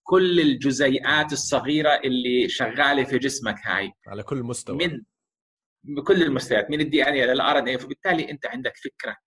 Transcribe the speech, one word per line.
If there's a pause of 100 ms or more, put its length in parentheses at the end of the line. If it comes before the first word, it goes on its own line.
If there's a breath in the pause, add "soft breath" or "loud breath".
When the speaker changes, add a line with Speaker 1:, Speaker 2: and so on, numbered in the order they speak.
Speaker 1:
كل
الجزيئات
الصغيرة
اللي
شغالة
في
جسمك
هاي. (160)
Speaker 2:
على
كل
مستوى.
Speaker 1:
من (840)
بكل
المستويات،
من
ال
دي
إن
إيه
لل
آر
إن
إيه،
فبالتالي
أنت
عندك
فكرة (120)